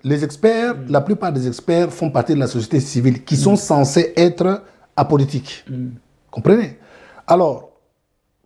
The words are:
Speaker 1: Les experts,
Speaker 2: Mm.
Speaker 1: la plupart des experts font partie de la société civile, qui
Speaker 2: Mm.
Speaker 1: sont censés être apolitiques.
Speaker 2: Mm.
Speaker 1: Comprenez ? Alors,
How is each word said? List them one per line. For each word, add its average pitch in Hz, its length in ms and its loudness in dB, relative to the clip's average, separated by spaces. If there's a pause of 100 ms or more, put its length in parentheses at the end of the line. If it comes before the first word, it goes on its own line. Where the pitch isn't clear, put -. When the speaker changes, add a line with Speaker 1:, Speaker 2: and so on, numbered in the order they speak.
Speaker 1:
Les 143 200 0
experts, 226 520 0
Speaker 2:
Mm. 131 160 -10
Speaker 1:
la 139 100 2
plupart 190 300 -2
des 131 160 -2
experts 170 460 0
font 156 160 -4
partie 139 240 0
de 143 60 0
la 131 80 0
société 123 320 -2
civile, 127 440 0
qui 151 120 -2
Speaker 2:
Mm. - 20 2
Speaker 1:
sont 196 180 4
censés 156 600 2
être 175 480 2 (320)
apolitiques. 143 760 -2
Speaker 2:
Mm. 127 200 -10 (420)
Speaker 1:
Comprenez ? 180 480 0 (480)
Alors, 160 420 2 (760)